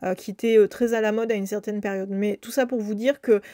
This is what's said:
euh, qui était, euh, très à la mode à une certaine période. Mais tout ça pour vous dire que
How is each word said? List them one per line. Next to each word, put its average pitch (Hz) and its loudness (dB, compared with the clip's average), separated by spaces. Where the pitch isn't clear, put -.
euh, 185 -2
qui - -10
était, 226 2
euh, 208 8
très 233 -2
à 226 2
la 214 2
mode 226 0
à 220 0
une 196 -4
certaine 208 -6
période. 196 -4
Mais 202 -2
tout - -16
ça 254 2
pour 254 -2
vous 214 -4
dire 254 0
que 208 2